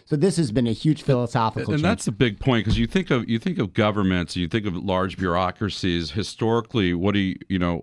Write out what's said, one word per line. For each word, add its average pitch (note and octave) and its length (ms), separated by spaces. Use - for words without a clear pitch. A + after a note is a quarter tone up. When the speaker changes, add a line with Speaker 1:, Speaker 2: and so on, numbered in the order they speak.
Speaker 1:
So D#3 120
this F3 200
has D3+ 140
been A#2+ 160
a A2+ 60
huge D3+ 300
philosophical B2 720
Speaker 2:
And D3+ 80
Speaker 1:
change. - 20
Speaker 2:
that's F#3+ 260
a B2 40
big G#2+ 280
point, A#2 260
'cause A2 100
you A#2 120
think F#3 220
of, B2 200
you A2+ 80
think F3 200
of G2+ 140
governments, G2 640
you F2 120
think G#2 180
of F2 100
large F#2 400
bureaucracies. F2+ 960
Historically, A2+ 840
what F#2+ 220
do G2+ 60
you, F#2+ 160
you F#2+ 120
know, F2 220